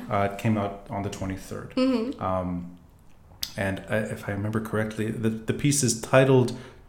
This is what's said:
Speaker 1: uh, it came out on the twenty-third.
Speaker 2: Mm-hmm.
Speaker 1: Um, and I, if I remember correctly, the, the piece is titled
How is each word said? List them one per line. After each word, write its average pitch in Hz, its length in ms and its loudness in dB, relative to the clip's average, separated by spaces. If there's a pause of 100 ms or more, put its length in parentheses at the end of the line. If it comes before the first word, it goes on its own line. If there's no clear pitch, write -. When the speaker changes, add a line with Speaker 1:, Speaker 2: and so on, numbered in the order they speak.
Speaker 1:
uh, 101 220 2
it - 60 -10
came 110 200 2
out 101 320 -4
on 101 140 -6
the 101 60 -4
twenty-third. 95 680 -8
Speaker 2:
Mm-hmm. 254 480 0
Speaker 1:
Um, 90 540 -2 (800)
and 98 320 -2
I, 110 80 0 (180)
if - 140 -12
I - 20 -2
remember 104 280 -2 (100)
correctly, 107 420 -2
the, 113 180 0 (200)
the 113 40 2
piece 143 300 2
is 113 180 2
titled 131 480 6 (400)